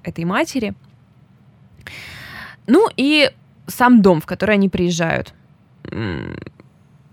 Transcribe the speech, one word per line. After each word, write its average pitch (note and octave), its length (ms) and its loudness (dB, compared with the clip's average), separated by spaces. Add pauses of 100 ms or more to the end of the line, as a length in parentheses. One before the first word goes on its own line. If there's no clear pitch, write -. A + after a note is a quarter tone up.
этой E3+ 220 -10
матери. A3 480 -4 (1900)
Ну F4 220 4 (100)
и C#4+ 320 2 (380)
сам B3 340 6
дом, F3+ 200 6
в - 40 -16
который G3 300 -2
они G3 140 2
приезжают, E3+ 680 -2 (560)
м, C#2+ 440 -8 (760)